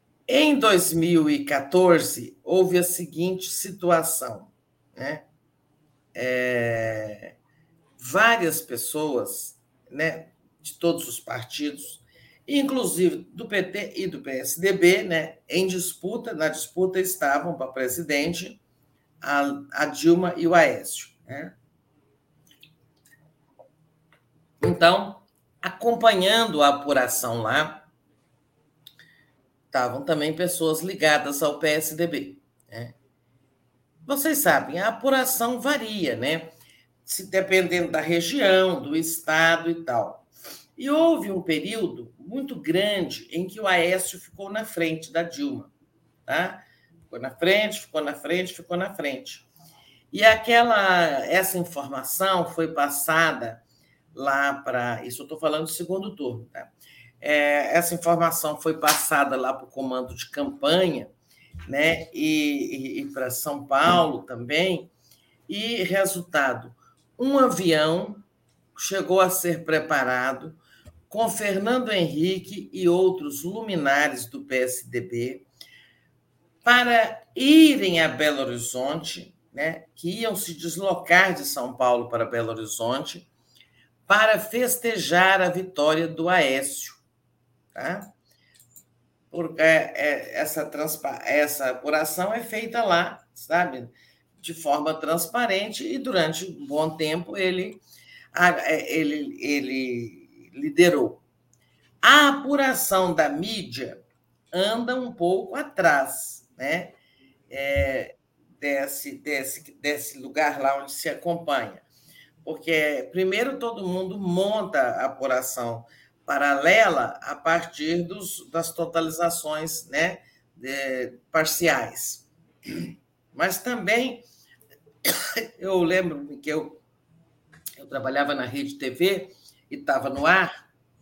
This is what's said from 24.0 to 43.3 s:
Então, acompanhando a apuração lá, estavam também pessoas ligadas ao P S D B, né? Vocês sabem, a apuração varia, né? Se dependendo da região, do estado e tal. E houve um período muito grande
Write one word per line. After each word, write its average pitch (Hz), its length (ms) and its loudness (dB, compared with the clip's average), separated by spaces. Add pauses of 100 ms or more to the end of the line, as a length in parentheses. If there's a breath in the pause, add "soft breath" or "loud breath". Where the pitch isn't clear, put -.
Então, 175 580 4 (400)
acompanhando 220 960 2
a 143 100 8
apuração 127 720 0
lá, 135 480 -2 (1800 soft breath)
estavam 123 380 -2
também 156 300 0
pessoas 160 460 -2
ligadas 151 600 0
ao 147 200 0
P 160 80 2
S 156 260 0
D 170 140 0
B, - 280 -8 (320)
né? 117 260 -14 (1120)
Vocês 277 320 0
sabem, 151 420 2
a 208 80 0
apuração 247 720 0
varia, 220 560 -2
né? 156 340 -4 (540 soft breath)
Se - 260 -8
dependendo 185 600 2
da 156 80 0
região, 180 840 2
do 147 140 -4
estado 165 760 2
e 165 140 -4
tal. 117 420 -4 (500 loud breath)
E 269 140 -6
houve 302 400 4
um 185 100 -4
período 160 760 -4
muito 247 380 -10
grande 180 760 -2